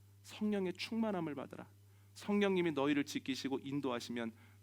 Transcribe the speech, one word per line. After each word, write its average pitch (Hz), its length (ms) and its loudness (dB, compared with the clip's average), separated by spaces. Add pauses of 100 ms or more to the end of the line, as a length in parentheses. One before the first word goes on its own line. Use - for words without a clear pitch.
(240)
성령의 202 500 -2
충만함을 196 600 -2
받아라. - 320 -8 (480)
성령님이 196 580 4
너희를 143 320 4
지키시고 135 580 -2
인도하시면 120 720 -2 (300)